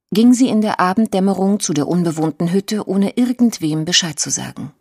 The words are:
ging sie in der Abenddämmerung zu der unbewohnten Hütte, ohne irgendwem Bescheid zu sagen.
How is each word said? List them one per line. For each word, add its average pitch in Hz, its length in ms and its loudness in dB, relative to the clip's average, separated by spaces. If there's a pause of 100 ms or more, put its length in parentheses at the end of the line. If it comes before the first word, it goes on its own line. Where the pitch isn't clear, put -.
(100)
ging 233 240 6
sie 240 140 4
in 214 120 0
der 214 200 -2
Abenddämmerung 196 800 0
zu - 120 -4
der 147 160 0
unbewohnten 165 640 -2
Hütte, 196 360 -4
ohne 196 280 0
irgendwem 214 680 0
Bescheid 170 340 -2
zu 143 120 -6
sagen. 131 500 -10